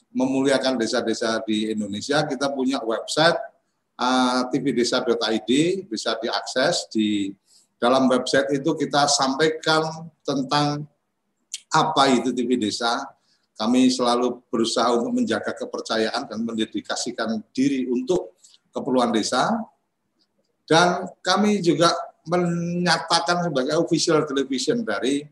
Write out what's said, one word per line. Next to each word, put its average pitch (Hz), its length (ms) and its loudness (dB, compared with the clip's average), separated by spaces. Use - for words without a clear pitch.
memuliakan 131 640 2
desa-desa 113 640 -2
di 110 320 -2
Indonesia, 107 480 -2
kita 139 320 -4
punya 131 240 -2
website, 113 560 0
eh, 127 480 2
T 131 160 -2
V 135 80 0
desa 120 320 0
dot 117 240 2
I 110 160 0
D, 170 480 0
bisa 110 320 -4
diakses. 127 640 -2
Di 104 480 -2
dalam 127 320 4
website 135 480 2
itu 139 180 0
kita 143 320 2
sampaikan 156 800 0
tentang 147 600 -2
apa 143 320 4
itu 123 240 4
T 123 160 -2
V 127 100 2
desa. 117 460 -2
Kami 123 360 4
selalu 123 560 0
berusaha 120 480 0
untuk 120 200 0
menjaga 110 360 0
kepercayaan 117 760 -4
dan 110 160 -8
mendedikasikan 110 960 -4
diri 131 400 0
untuk 127 480 -2
keperluan 123 400 0
desa. 131 480 0
Dan 175 440 2
kami 202 400 2
juga 165 320 4
menyatakan 170 1200 0
sebagai 143 320 0
official 160 480 2
television 131 560 -2
dari 110 400 -2